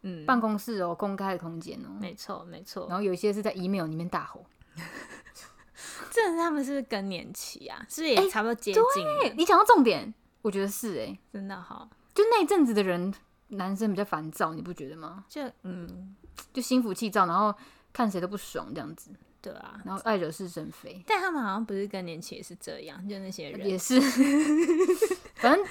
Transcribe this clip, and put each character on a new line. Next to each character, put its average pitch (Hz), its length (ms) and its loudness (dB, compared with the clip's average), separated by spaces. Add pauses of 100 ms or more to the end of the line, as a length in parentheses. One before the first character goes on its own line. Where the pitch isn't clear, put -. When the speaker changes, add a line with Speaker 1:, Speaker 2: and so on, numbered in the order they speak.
Speaker 1:
嗯。 175 240 -10
Speaker 2:
办 240 160 2
公 214 180 0
室 214 220 -6
哦， 175 140 -2
公 196 200 -4
开 190 180 -4
的 175 60 -4
空 170 220 -8
间 - 240 -12
哦。 - 40 -16 (120)
Speaker 1:
没 180 140 -8
错， 185 320 -12
没 170 160 -18
错。 196 260 -12
Speaker 2:
然 180 80 -4
后 202 60 -2
有 190 100 0
一 175 40 -2
些 208 140 0
是 202 120 -2
在 208 100 -2
email 185 340 -2
里 156 80 -6
面 170 140 -6
大 160 160 -4
吼。 - 200 -16 (300)
<laughs> 165 80 -14 (1300)
Speaker 1:
这 381 260 2
他 339 140 2
们 285 140 0
是 262 60 -6
不 285 60 -2
是 269 60 -2
更 196 260 -4
年 180 240 -8
期 - 340 -14
啊？ - 220 -14
是 - 120 -10
不 320 80 0
是 254 60 6
也 381 160 6
差 - 100 0
不 220 60 0
多 233 80 0
接 392 180 -4
近 523 320 6
了？ 587 160 0
Speaker 2:
欸， 440 80 4
对， - 80 -4
你 320 80 2
讲 359 140 8
到 415 60 8
重 403 200 8
点， 190 280 0 (280)
我 214 100 -2
觉 196 120 -2
得 196 40 -2
是 202 280 -6
欸。 131 240 -6 (120)
Speaker 1:
真 196 160 -12
的 196 80 -10
齁。 - 320 -16 (280)
Speaker 2:
就 403 100 6
那 453 200 6
阵 311 220 6
子 233 80 0
的 202 80 4
人， 180 320 0 (340)
男 196 280 -4
生 214 140 0
比 180 60 0
较 202 80 0
烦 160 280 -4
躁， 165 220 -2
你 160 60 -10
不 175 120 -10
觉 143 160 -10
得 156 80 -12
吗？ 165 320 -16
Speaker 1:
就， 294 140 -10 (200)
嗯。 185 540 -12 (360)
Speaker 2:
就 262 80 -6
心 254 220 2
浮 214 100 -2
气 214 160 -4
躁， 190 180 4
然 170 120 0
后 208 160 2 (380)
看 226 180 0
谁 190 100 -4
都 180 60 -4
不 202 100 -8
爽 - 380 -10
这 160 60 -8
样 160 160 -12
子。 - 140 -20 (300)
Speaker 1:
对 - 120 -14
啊。 - 320 -16
Speaker 2:
然 190 100 -8
后 190 80 -8
爱 220 140 2
惹 165 140 -2
是 180 180 -10
生 156 240 -10
非。 - 340 -18
Speaker 1:
但 415 140 2
他 370 100 0
们 311 100 -2
好 214 100 -2
像 214 140 -2
不 208 80 -6
是 196 140 -2
更 190 180 -8
年 165 160 -8
期 - 140 -12
也 - 80 -14
是 175 140 -16
这 - 240 -12
样， 160 280 -12
就 202 120 -8
那 190 100 -10
些 151 200 -10
人。 196 180 -4
Speaker 2:
也 185 100 0
是。 254 220 6 (680)
<laughs> 359 680 2
反 262 180 6
正 392 160 4